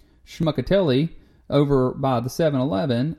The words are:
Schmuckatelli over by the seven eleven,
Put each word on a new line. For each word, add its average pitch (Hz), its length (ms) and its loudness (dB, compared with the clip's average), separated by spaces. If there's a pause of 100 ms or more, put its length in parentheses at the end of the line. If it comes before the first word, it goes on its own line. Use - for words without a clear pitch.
(260)
Schmuckatelli 160 840 0 (400)
over 139 440 2
by 135 280 -2
the 127 80 -6
seven 147 320 0
eleven, 143 580 -2